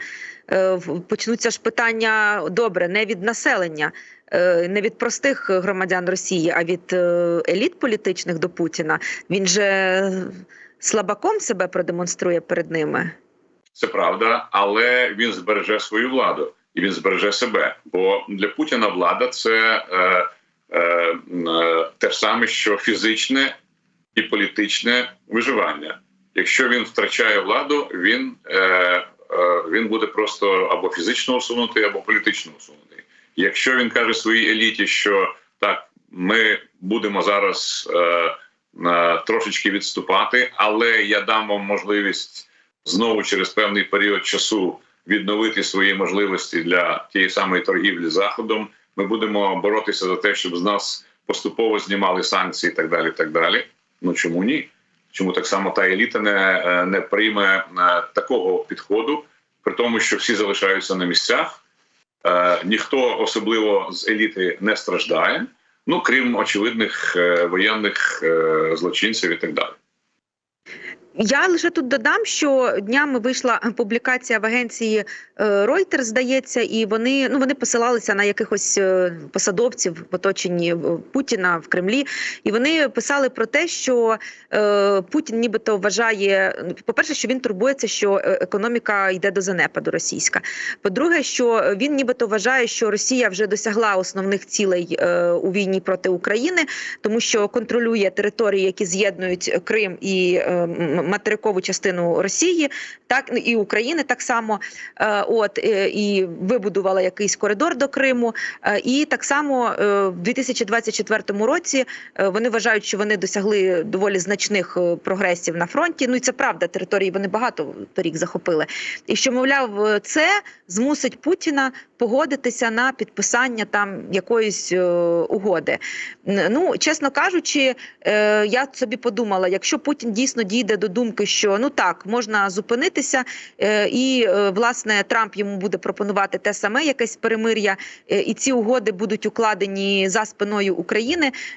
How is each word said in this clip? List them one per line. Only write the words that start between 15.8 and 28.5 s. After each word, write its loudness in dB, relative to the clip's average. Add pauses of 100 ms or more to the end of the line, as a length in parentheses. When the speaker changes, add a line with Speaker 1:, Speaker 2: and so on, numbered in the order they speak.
Speaker 2:
владу 0 (200)
і -4
він 0
збереже 0
себе. 0 (100)
Бо 0
для -2
Путіна 0
влада — 2
це, 2
е, 2 (420)
е, 2 (160)
м, -2
е, 2
те 2
ж -4
саме, 2
що 0
фізичне 0 (580)
і 2
політичне 0 (160)
виживання. -2 (360)
Якщо 2
він 0
втрачає 0
владу, 0
він, 0 (100)
е, 0